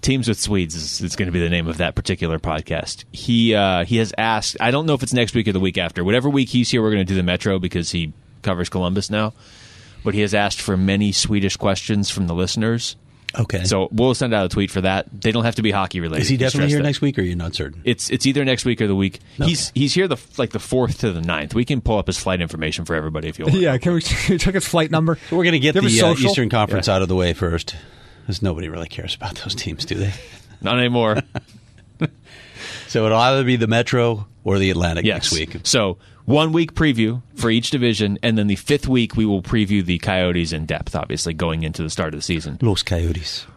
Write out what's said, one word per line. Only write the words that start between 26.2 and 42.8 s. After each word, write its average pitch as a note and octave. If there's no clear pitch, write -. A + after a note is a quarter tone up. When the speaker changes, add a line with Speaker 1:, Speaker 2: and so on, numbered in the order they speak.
Speaker 2:
Eastern A#2
Conference G#2
Speaker 1:
Yeah. G2+
Speaker 2:
out F#2+
of F#2
the F#2
way F2+
first, E2+
'cause F#2
nobody F2
really E2
cares -
about -
those -
teams, -
do -
they? G2
Speaker 1:
<laughs> -
Not B2
anymore. A#2+
Speaker 2:
<laughs> -
So A2+
it'll A2
either C3
be B2+
the A2+
Metro A#2
or G2
the F#2+
Atlantic E2+
Speaker 1:
Yes. G#2
Speaker 2:
next -
week. D#2+
Speaker 1:
So G2+
one D#3
week E3
preview B2
for A#2
each A#2
division, A2
and A2+
then G#2
the G2+
fifth -
week B2
we A2
will G2+
preview G2+
the E2+
Coyotes F2+
in D#2
depth, D#2
obviously, E2
going D#2+
into D#2+
the D#2+
start D#2+
of D2+
the -
season. D#2+
Speaker 2:
Los G#2+